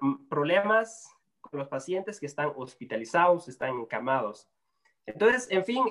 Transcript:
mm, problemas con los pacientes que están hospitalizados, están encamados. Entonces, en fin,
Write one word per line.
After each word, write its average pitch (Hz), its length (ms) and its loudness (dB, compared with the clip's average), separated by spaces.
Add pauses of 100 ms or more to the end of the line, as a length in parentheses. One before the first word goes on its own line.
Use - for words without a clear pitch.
mm, 139 260 -2
problemas 208 840 0 (280)
con - 200 -10
los 139 100 -8
pacientes 185 500 -6
que 147 60 -8
están 147 300 -4
hospitalizados, 135 920 0
están 127 320 -6
encamados. 117 680 -4 (560)
Entonces, 247 460 2
en 190 120 2
fin, 247 280 0